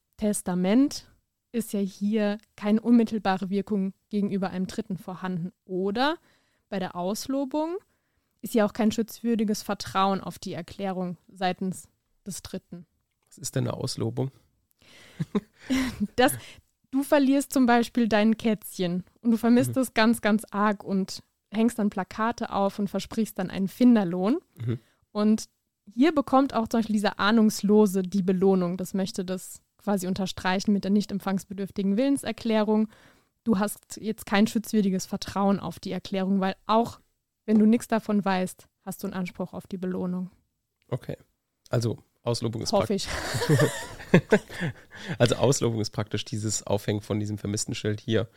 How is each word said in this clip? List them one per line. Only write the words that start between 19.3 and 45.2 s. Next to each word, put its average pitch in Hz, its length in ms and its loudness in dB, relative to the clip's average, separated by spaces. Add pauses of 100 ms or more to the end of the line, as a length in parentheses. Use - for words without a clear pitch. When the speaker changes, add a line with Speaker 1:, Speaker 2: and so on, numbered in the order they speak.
Speaker 1:
du 233 60 4
vermisst 233 380 4
Speaker 2:
Mhm. 262 60 2
Speaker 1:
es 240 120 -2
ganz, 226 280 4
ganz 214 300 2
arg 208 320 0
und 190 400 -4 (280)
hängst 226 280 0
dann 208 100 2
Plakate 220 600 -4
auf 196 260 -2
und 202 120 -2
versprichst - 500 -4
dann 185 100 -4
einen 190 180 -2
Finderlohn. 208 720 4 (260)
Speaker 2:
Mhm. 117 160 -2 (320)
Speaker 1:
Und 214 340 2 (440)
hier 269 240 4
bekommt 277 400 2
auch 220 140 0
zum 233 120 0
Beispiel 214 140 -2
dieser 202 260 0
Ahnungslose 208 840 4
die 185 200 -2
Belohnung. 185 540 2
Das 185 160 -8
möchte 190 320 -2
das 185 360 -10 (160)
quasi 202 300 -2
unterstreichen 190 640 0
mit 196 100 0
der 190 80 0
nicht 202 200 2
empfangsbedürftigen 196 840 -4
Willenserklärung. 220 920 0 (560)
Du 220 140 2
hast - 420 -6
jetzt 214 240 -6
kein 214 220 4
schutzwürdiges 202 580 0
Vertrauen 196 540 0
auf 165 200 -10
die 185 120 -8
Erklärung, 190 500 -2
weil 190 140 -2 (100)
auch 226 340 0 (460)
wenn 220 140 4
du 208 60 6
nichts 226 220 4
davon 208 380 0
weißt, 185 420 -2 (140)
hast - 220 -12
du 202 40 -6
einen 185 60 -8
Anspruch 180 400 -8
auf - 140 -12
die 196 100 -10
Belohnung. 185 520 -4 (600)
Speaker 2:
Okay. - 260 -6 (540)
Also 117 300 -2 (240)
Auslobung 113 380 -2
ist - 120 -4
Speaker 1:
Hoffe 202 220 0
Speaker 2:
prakt- - 0 -
Speaker 1:
ich. 196 120 -4
Speaker 2:
<laughs> - 1300 0 (760)
Also 117 180 4